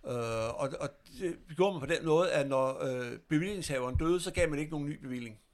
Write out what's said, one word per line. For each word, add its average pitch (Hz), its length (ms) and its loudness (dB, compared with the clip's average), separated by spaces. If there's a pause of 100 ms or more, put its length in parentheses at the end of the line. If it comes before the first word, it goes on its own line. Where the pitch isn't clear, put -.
Øh, 117 540 -2
og, - 80 0 (100)
og 143 100 -4 (300)
det 170 180 -4 (180)
gjorde 190 180 4
man 165 60 -4
på 135 160 0
den - 100 -2
måde, 160 260 6
at 139 160 2
når, 131 360 2
øh, 123 360 -4 (100)
bevillingshaveren 151 680 0
døde, 170 240 4
så 180 100 -4
gav 175 180 2
man 147 100 0
ikke 151 120 -4
nogen 147 160 -2
ny 147 140 -6
bevilling. 120 380 -8 (140)